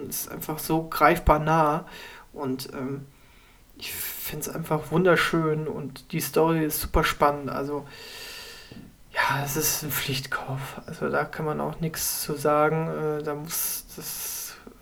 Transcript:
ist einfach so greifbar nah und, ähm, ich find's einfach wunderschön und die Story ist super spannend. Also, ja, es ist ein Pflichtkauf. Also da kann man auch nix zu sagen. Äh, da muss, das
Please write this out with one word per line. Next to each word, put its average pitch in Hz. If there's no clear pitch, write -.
ist -
einfach 156
so 160
greifbar 156
nah 156
und, 131
ähm, 139
ich -
find's -
einfach 160
wunderschön 156
und 135
die 160
Story 160
ist 151
super -
spannend. 143
Also, 139
ja, 139
es 139
ist -
ein 151
Pflichtkauf. -
Also -
da 143
kann 156
man 151
auch 151
nix -
zu 156
sagen. 151
Äh, 151
da 151
muss, -
das -